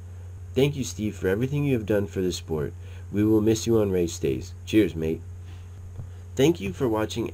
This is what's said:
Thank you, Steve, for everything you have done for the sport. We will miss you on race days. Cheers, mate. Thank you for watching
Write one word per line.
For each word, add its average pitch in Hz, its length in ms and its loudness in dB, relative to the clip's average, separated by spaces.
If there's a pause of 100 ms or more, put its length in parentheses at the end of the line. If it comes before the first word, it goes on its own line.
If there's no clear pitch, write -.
(540)
Thank 147 200 4
you, 131 100 -4
Steve, 107 300 -4
for 92 140 0
everything 131 360 2
you 139 100 2
have 110 100 0
done 101 220 2
for 92 160 -2
the 90 100 2
sport. 78 400 -4 (400)
We 104 120 4
will 110 180 6
miss 110 240 4
you 113 120 6
on 104 120 4
race 90 280 2
days. 65 360 -2 (100)
Cheers, 95 320 4
mate. 80 240 -2 (1120)
Thank 165 280 4
you 196 100 -4
for 143 160 -2
watching 110 460 0